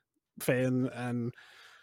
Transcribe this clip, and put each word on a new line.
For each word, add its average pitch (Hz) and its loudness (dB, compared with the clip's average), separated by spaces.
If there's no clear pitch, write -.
Finn 127 2
and, 120 -4